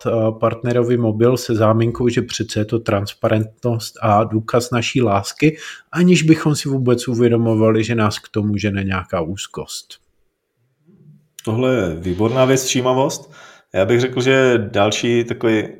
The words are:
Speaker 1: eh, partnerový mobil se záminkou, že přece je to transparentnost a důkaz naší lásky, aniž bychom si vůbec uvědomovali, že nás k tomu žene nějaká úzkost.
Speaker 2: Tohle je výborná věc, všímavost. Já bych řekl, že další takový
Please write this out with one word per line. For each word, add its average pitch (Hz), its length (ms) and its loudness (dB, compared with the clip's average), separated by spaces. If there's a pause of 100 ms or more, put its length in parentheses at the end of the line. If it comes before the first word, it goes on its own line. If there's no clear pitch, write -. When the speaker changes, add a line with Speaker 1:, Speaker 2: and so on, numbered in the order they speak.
Speaker 1:
eh, 120 40 -2 (300)
partnerový 120 580 0
mobil 117 400 2
se - 180 -4
záminkou, 113 540 2
že 120 120 0
přece - 380 -6
je 107 60 -2
to 120 140 -2
transparentnost 110 1200 -4
a 107 220 4
důkaz 110 480 -2
naší 123 300 -2
lásky, 117 560 0 (340)
aniž 175 320 4
bychom 156 320 2
si 143 140 -6
vůbec 123 380 0
uvědomovali, 113 760 2
že 113 120 -2
nás 107 240 0
k - 100 -20
tomu 104 280 -2
žene 98 260 -2
nějaká 95 380 -4
úzkost. - 640 -10 (1600)
Speaker 2:
Tohle 127 300 0
je 90 200 -2
výborná 104 500 0
věc, 131 200 2
všímavost. 127 640 -2 (420)
Já 95 120 2
bych 120 160 2
řekl, 127 200 -2
že 127 500 4
další 117 520 0
takový 113 400 0 (160)